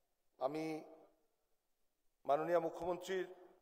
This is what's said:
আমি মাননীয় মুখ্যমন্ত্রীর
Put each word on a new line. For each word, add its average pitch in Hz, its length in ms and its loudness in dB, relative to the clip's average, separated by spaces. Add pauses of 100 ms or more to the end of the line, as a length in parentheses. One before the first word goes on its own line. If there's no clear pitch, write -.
(400)
আমি 147 240 0 (1600)
মাননীয় 156 360 4
মুখ্যমন্ত্রীর 175 680 -2 (360)